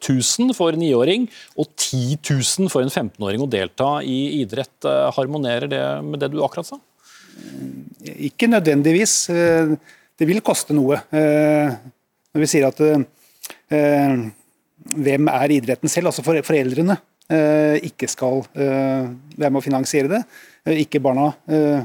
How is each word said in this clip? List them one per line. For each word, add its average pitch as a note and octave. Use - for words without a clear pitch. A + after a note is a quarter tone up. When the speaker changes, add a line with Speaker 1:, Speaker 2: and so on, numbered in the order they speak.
Speaker 1:
tusen D3
for E3
en D#3+
niåring E3
og D3+
ti C3
tusen D3+
for C3
en C3
femtenåring G#2
å C#3
delta C3
i C3+
idrett. A#2
Eh, C3+
harmonerer C3+
det C3+
med D3
det C#3
du D3
akkurat E3
sa? C#4+
Speaker 2:
Ikke D3
nødvendigvis. E3
Eh, E3
det D#3
vil G#3
koste D#3+
noe. C#3
Eh, D3+
når D3+
vi D3
sier C#3
at, -
eh, D3+
eh, C#3+
hvem C#3+
er C#3+
idretten B2+
selv, E3+
altså D3+
for-, D3+
foreldrene, D3+
eh, D3+
ikke -
skal, C3
eh, C3+
være D3
med C3+
å C3
finansiere C3+
det, A3+
eh, D#3
ikke C#3+
barna, C3+
eh, D3